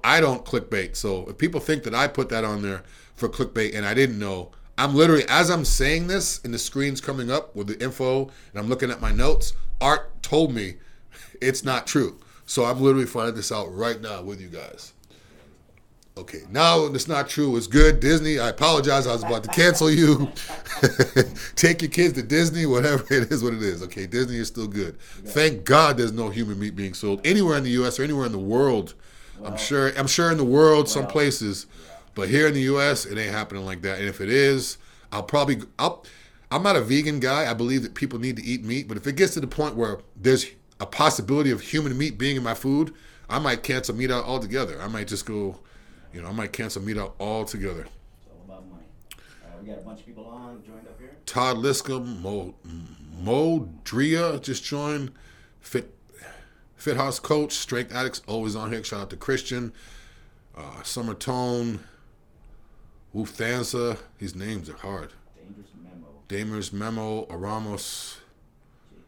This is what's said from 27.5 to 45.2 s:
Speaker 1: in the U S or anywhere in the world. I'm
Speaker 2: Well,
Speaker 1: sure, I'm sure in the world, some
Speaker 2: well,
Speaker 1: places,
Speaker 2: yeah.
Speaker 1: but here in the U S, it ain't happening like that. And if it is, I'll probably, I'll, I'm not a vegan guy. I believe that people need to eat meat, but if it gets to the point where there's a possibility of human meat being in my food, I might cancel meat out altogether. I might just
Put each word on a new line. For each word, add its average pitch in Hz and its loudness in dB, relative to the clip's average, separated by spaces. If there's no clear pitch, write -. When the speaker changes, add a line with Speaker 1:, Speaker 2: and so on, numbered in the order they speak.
Speaker 1:
in 139 0
the 127 -2
U 123 2
S 123 -2
or 135 0
anywhere 139 -2
in 117 -2
the 104 -4
world. 110 2
I'm 104 -18
Speaker 2:
Well, 95 -8
Speaker 1:
sure, 135 0
I'm 135 0
sure 170 4
in 160 2
the 147 2
world, 147 8
some 143 -2
Speaker 2:
well, - -6
Speaker 1:
places, 131 0
Speaker 2:
yeah. - -20
Speaker 1:
but 98 -2
here 147 6
in 151 4
the 139 0
U 139 2
S, 143 0
it 104 -8
ain't 107 -4
happening 101 -6
like 92 -8
that. 95 -4
And 101 -2
if 95 -6
it 98 -4
is, 135 2
I'll 104 -6
probably, 139 2
I'll, - -2
I'm 160 0
not 196 4
a 143 4
vegan 147 0
guy. 135 0
I 117 -2
believe 120 0
that 110 -10
people 131 -6
need 127 -4
to - -12
eat 120 -4
meat, 123 -6
but 113 -8
if - -8
it 139 -4
gets 180 2
to 165 -4
the 139 -4
point 151 -4
where 110 -2
there's 127 4
a 98 -6
possibility 143 0
of 107 -2
human 147 -4
meat 139 -4
being 135 -2
in 131 -4
my 113 -4
food, 147 0
I 127 -2
might 135 -2
cancel 127 -4
meat 127 -2
out 120 -2
altogether. 117 -4
I 95 -8
might 107 -8
just 101 -8